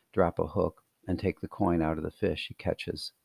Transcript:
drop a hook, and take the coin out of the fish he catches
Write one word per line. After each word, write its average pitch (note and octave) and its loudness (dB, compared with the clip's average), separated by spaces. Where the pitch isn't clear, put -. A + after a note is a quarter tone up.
drop F2 2
a E2 2
hook, E2+ -2
and F2+ 0
take F2+ -2
the - -6
coin F2 2
out D#2 0
of D#2 -6
the D#2 -4
fish - -2
he - -14
catches - -6